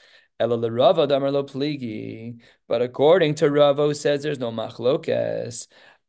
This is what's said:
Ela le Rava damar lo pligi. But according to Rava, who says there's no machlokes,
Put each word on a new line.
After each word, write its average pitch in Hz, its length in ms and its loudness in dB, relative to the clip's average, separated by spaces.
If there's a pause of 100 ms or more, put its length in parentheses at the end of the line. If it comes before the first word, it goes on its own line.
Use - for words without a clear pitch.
(400)
Ela 117 160 0
le 117 160 -2
Rava 151 340 4
damar 139 240 0
lo 143 140 0
pligi. 117 960 -8 (280)
But 117 140 0
according 151 540 4
to 156 160 2
Rava, 143 340 4
who 151 80 0
says 143 300 -2
there's 147 160 -6
no 120 120 -6
machlokes, 113 1160 -4 (420)